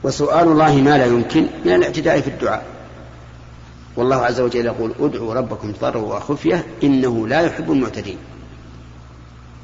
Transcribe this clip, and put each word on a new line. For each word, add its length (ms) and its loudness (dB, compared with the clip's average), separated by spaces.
وسؤال 440 2
الله 280 6
ما 220 6
لا 80 4
يمكن 420 2
من 100 4
الاعتداء 460 2
في 60 -6
الدعاء، 380 -4
والله 200 2
عز 240 0
وجل 260 0
يقول: 340 -4
"ادعوا 340 -2
ربكم 380 -6
تضرعا 300 -4
وخفية 640 -2
إنه 440 2
لا 140 0
يحب 300 -2
المعتدين". 460 -2